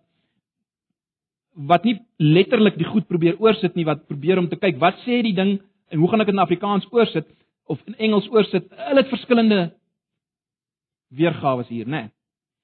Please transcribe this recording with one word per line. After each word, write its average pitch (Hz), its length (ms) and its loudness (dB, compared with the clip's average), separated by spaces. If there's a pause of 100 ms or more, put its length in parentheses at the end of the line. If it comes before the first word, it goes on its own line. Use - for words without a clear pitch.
(1600)
wat 165 280 0
nie 220 160 0 (180)
letterlik 190 600 2
die 160 100 -2
goed 202 200 -2
probeer 170 320 0
oorsit 208 360 0
nie, 170 100 -2
wat 151 220 -4
probeer 156 300 -2
om 175 120 -2
te 175 60 -8
kyk, 165 240 -2
wat - 160 2 (100)
sê 240 180 0
die 220 100 0
ding 196 260 0 (300)
en 160 100 -4
hoe 170 100 4
gaan 220 120 2
ek 202 60 -2
dit 202 80 0
in 196 40 0
Afrikaans 185 520 -2
oorsit 196 360 0 (400)
of 151 200 -8
in 208 80 -16
Engels 214 340 0
oorsit? 208 400 0
Hulle 277 320 0
het 269 80 -6
verskillende 214 640 0 (1400)
weergawe 135 580 -2
hier, 117 200 -10
né? 123 240 -8 (520)